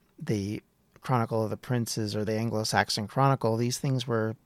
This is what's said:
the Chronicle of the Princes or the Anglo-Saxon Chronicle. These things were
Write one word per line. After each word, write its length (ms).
the 420
Chronicle 420
of 60
the 80
Princes 580
or 100
the 120
Anglo-Saxon 680
Chronicle. 480
These 220
things 280
were 300